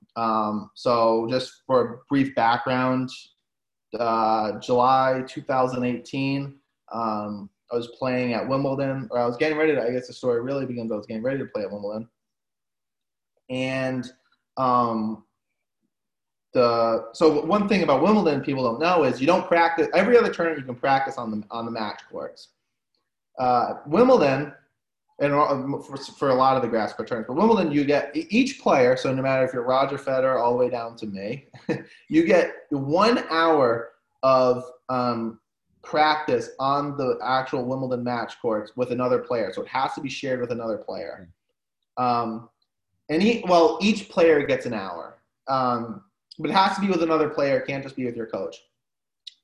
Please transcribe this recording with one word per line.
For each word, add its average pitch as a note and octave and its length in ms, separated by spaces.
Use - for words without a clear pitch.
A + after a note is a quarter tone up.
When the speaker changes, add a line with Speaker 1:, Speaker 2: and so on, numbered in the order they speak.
Speaker 1:
Um, A2 580
so A2+ 560
just - 380
for B2+ 140
a A2+ 160
brief C#3 260
background, B2+ 760
uh, A2 600
July C3 680
two D3 140
thousand C3 420
eighteen, C3+ 760
um, G#2 580
I B2 40
was A#2 120
playing B2+ 340
at G#2+ 140
Wimbledon, C3+ 640
or A#2+ 80
I A#2+ 80
was B2 100
getting D3+ 180
ready D#3 200
to, B2 80
I A#2+ 80
guess B2 160
the B2 60
story A#2+ 280
really C3+ 240
begins, A#2 260
I G#2+ 40
was G#2 100
getting A2 160
ready C3+ 160
to B2 80
play G#2+ 160
at G2 100
Wimbledon. G#2 380
And, C3 600
um, A#2 680
the, A#2 600
so D3+ 320
one G3+ 240
thing G3 140
about C#3 180
Wimbledon E3+ 400
people C3+ 220
don't A#2+ 160
know E3 240
is B2 180
you C#3 60
don't F3+ 200
practice, E3 460
every G#3 240
other G#3 160
tournament E3 260
you C3 60
can B2 140
practice C3+ 400
on A#2 100
the, G#2+ 220
on A#2 140
the A#2 60
match A2 380
courts. - 400
Uh, B2 380
Wimbledon, D3+ 680
and, C#3+ 100
uh, C#3 500
for, C#3 160
for - 340
a B2+ 40
lot C3 200
of B2+ 80
the A#2+ 40
grass G#2+ 260
court A2+ 140
tournaments, A2 200
but B2+ 100
Wimbledon, F#3+ 340
you C#3+ 140
get C#3 300
e-, D#3+ 160
each A#3+ 280
player, C3 380
so C3+ 160
no C3 80
matter C3 240
if B2+ 80
you're B2+ 80
Roger C3+ 360
Federer C3 440
all A#2+ 120
the B2 40
way B2 140
down A#2 240
to - 100
me, G#2 400
<laughs> - 320
you D#3+ 160
get F3 260
one D#3+ 480
hour D#3 600
of, B2+ 400
um, A#2 500
practice D3+ 680
on C#3 380
the B2+ 260
actual C3 400
Wimbledon B2+ 400
match A#2+ 380
courts G#2+ 340
with B2 160
another B2 280
player. A2+ 340
So - 80
it - 80
has - 240
to D3+ 80
be C#3 80
shared B2+ 320
with A#2+ 100
another A#2 260
player. F#2 520
Speaker 2:
Hmm. B2 60
Speaker 1:
Um, A#2 460
and D#3+ 160
e-, A3+ 240
well, E3 340
each G#3 280
player D#3+ 360
gets C3 200
an A#2+ 80
hour, F#2+ 460
um, A#2+ 560
but D3+ 120
it D#3 40
has F#3+ 220
to G3 60
be G3+ 80
with F3 120
another D#3 280
player. C#3 300
It - 60
can't C#3 160
just C3+ 140
be B2+ 100
with A#2 120
your A2+ 80
coach. G2 320